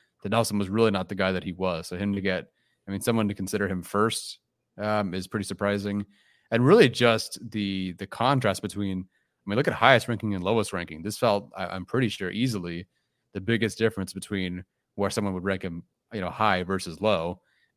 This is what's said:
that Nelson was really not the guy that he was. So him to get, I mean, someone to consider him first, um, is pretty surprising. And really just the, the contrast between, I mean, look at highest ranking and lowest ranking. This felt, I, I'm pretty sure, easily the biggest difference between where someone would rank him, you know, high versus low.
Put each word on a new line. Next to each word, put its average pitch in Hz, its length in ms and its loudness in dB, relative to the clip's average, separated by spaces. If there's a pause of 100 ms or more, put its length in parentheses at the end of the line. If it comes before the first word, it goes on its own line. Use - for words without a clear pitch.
(220)
that 98 80 -6
Nelson 110 300 2
was 95 100 -2
really 110 220 4
not 92 180 -2
the 101 60 -6
guy 95 160 2
that 90 120 -2
he 90 100 -6
was. 90 340 -2
So 90 100 -8
him 101 160 0
to 98 80 -2
get, 92 260 -2 (400)
I 95 40 -8
mean, 98 100 -4
someone 113 260 2
to 101 60 -2
consider 98 340 -2
him 92 140 -4
first, - 580 -2 (380)
um, 107 360 -2
is 92 140 -6
pretty 101 180 -4
surprising. 101 600 -2 (460)
And 117 140 4
really 180 240 10
just 113 500 2 (120)
the, 98 420 -2
the 92 140 -10
contrast 123 540 2
between, 98 380 -4
I - 500 -14
mean, 104 80 0
look 143 100 2
at 107 60 0
highest 120 340 6
ranking 107 280 -2
and 90 80 -4
lowest 104 300 0
ranking. 82 280 -8
This 104 160 -6
felt, 104 400 0
I, 92 100 -6
I'm 92 180 -8
pretty 120 240 2
sure, 95 220 -6
easily 92 560 -2 (460)
the 98 80 -8
biggest 110 360 0
difference 107 360 0
between 90 500 -4 (320)
where 101 140 0
someone 101 240 -2
would 90 100 -4
rank 95 200 -2
him, 85 200 -8 (300)
you 107 80 -6
know, 87 80 -4
high 95 340 2
versus 90 380 -4
low. 90 400 0 (360)